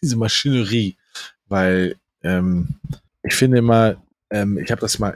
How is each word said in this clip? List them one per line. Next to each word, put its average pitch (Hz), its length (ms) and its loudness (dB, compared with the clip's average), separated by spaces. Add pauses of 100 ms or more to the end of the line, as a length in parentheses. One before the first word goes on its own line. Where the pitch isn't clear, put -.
diese 131 140 -2
Maschinerie, 113 800 -2 (520)
weil, 92 480 0 (280)
ähm, 90 520 -2 (480)
ich - 120 -4
finde 131 220 4
immer, 113 400 4 (320)
ähm, 101 280 -2
ich - 140 -6
hab 113 80 -4
das - 200 -4
mal, 104 160 -4